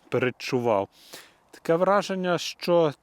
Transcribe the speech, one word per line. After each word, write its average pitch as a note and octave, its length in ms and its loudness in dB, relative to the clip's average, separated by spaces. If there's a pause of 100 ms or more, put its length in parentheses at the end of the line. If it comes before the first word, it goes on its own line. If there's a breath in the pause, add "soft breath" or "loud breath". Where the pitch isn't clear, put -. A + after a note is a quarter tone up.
передчував. A#2+ 800 -2 (600 loud breath)
Таке - 240 -2
враження, F#3 640 0
що E3+ 540 0 (100)